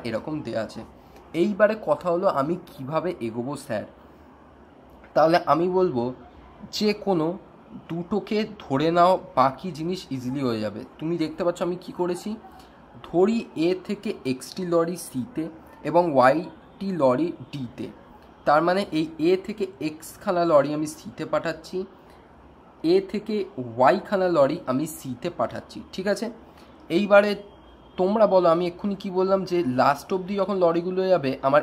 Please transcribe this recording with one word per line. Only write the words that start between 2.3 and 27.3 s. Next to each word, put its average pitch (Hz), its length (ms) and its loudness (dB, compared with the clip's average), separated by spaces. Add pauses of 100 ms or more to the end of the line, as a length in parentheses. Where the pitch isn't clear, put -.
কিভাবে 156 540 -6
এগোবো 120 360 -6
স্যার? 104 280 -6 (1300)
তাহলে 165 320 6
আমি 156 220 2
বলবো, 147 460 0 (580)
যে 208 200 0
কোনো 185 460 -2 (500)
দুটোকে 202 580 -4 (120)
ধরে 147 320 0
নাও, 175 280 6 (160)
বাকি 131 380 0
জিনিস 160 380 -6
ইজিলি 131 300 -6
হয়ে 120 200 -2
যাবে। 107 240 -6 (140)
তুমি 165 200 -4
দেখতে 156 260 -4
পাচ্ছ 175 180 -2
আমি 175 180 -4
কি - 120 -16
করেছি, 180 440 -4 (760)
ধরি 214 320 2 (120)
এ 170 180 0 (100)
থেকে 208 300 -6 (120)
এক্সটি 131 400 -6
লরি 170 300 0
সিতে 156 520 -8 (360)
এবং 165 300 2
ওয়াইটি 156 800 2
লরি 143 400 2 (200)
ডিতে। 123 360 -10 (560)
তার 156 180 4
মানে 185 300 2
এই 156 140 -2 (120)
এ 175 260 2
থেকে 208 220 -6 (140)
এক্সখানা 170 640 -4
লরি 151 300 4
আমি 151 120 -2
সিতে - 380 -10
পাঠাচ্ছি, 160 600 -4 (1000)
এ 180 260 4
থেকে 208 360 -4 (120)
ওয়াইখানা 147 720 2
লরি 151 380 4
আমি 131 200 -2
সিতে 139 440 -8
পাঠাচ্ছি, - 520 -6 (100)
ঠিক 185 140 -6
আছে? 208 240 -2 (580)
এইবারে 202 480 4 (600)